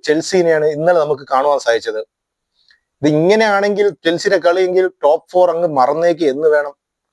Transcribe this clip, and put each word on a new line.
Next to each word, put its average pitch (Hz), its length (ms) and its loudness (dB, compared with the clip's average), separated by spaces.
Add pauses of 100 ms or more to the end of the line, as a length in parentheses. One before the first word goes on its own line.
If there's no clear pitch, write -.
ചെൽസിനെയാണ് 160 640 0
ഇന്നലെ 160 340 0
നമുക്ക് 143 300 -4
കാണുവാൻ 139 280 0
സാധിച്ചത്. 113 400 -2 (1040)
ഇത് 143 60 0
ഇങ്ങനെയാണെങ്കിൽ 202 800 2
ചെൽസിയുടെ 170 480 -2
കളിയെങ്കിൽ 180 520 0
ടോപ്പ് 156 420 -2
ഫോർ 180 200 2
അങ്ങ് 170 180 -2
മറന്നേക്ക് 156 560 0
എന്ന് 147 240 -2
വേണം 147 260 -2 (380)